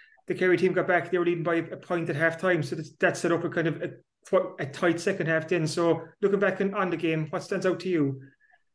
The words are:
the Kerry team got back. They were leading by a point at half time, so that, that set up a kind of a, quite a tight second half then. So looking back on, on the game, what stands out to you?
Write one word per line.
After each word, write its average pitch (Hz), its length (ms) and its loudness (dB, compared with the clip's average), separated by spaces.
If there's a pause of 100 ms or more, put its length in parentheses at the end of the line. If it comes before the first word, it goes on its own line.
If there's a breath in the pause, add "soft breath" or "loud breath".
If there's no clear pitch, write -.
(280 loud breath)
the 180 80 -4
Kerry 185 220 4
team 175 160 2
got 165 140 2
back. 175 220 2
They 185 80 0
were 175 80 2
leading 170 180 0
by 170 120 0
a 170 200 -4
point 170 360 -4
at 147 40 -2
half 160 240 2
time, 180 220 2
so 143 140 -4
that, - 240 -12
that 180 180 2
set 170 140 0
up 170 120 2
a 170 60 -2
kind 165 180 0
of 151 140 -2
a, 170 120 -8 (360)
quite 190 140 4 (160)
a 151 80 -4
tight 165 320 0
second 185 260 -2
half 160 220 0
then. 170 180 2
So 165 380 0 (180 loud breath)
looking 196 180 2
back 190 220 0
on, 196 140 0
on 185 160 0
the 170 60 -2
game, 160 340 -2
what 185 100 -4
stands 190 240 -4
out 175 140 0
to 190 100 -6
you? 139 320 0 (540 loud breath)